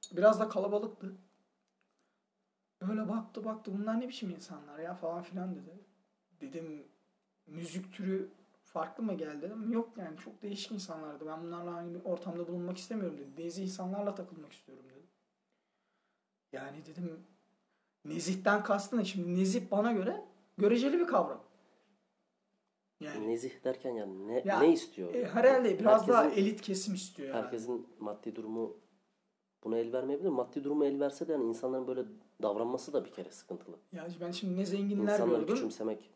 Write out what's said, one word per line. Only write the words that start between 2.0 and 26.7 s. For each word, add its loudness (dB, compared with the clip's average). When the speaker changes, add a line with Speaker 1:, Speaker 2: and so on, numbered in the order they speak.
Speaker 1:
Öyle -2
baktı -6
baktı, -6
"Bunlar 0
ne -6
biçim -8
insanlar -14
ya?" -8
falan -6
filan -6
dedi. -14
Dedim, -10
"Müzik -8
türü -2
farklı -6
mı 0
geldi?" -6
dedim. -6
"Yok 0
yani, -10
çok -16
değişik -8
insanlardı. -10
Ben -8
bunlarla -8
aynı -8
bir -10
ortamda -4
bulunmak -4
istemiyorum." -4
dedi. -12
"Nezih -6
insanlarla -4
takılmak -12
istiyorum." -20
dedi. -20
Yani -12
dedim, -10
nezihten 2
kastın 0
ne? 2
Şimdi 0
nezih 2
bana 4
göre 0
göreceli 6
bir 4
kavram. 2
Yani -4
Speaker 2:
Nezih -2
derken -2
yani -6
ne, 2
Speaker 1:
Ya, 4
Speaker 2:
ne 10
istiyor? 0
Speaker 1:
e, 0
herhalde 8
biraz 8
daha 10
Speaker 2:
Herkesin, 4
Speaker 1:
elit 4
kesim -2